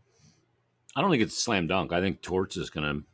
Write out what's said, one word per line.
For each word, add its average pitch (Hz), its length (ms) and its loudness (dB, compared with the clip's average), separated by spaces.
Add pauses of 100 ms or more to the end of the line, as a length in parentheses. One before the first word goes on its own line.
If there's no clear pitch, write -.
(960)
I 131 40 -2
don't 190 100 2
think 127 120 4
it's 85 140 -2
a - 40 -4
slam 95 260 0
dunk. 85 260 0
I 87 80 2
think 92 220 0
Torts 92 340 -2
is 78 140 -6
gonna 73 300 -2 (120)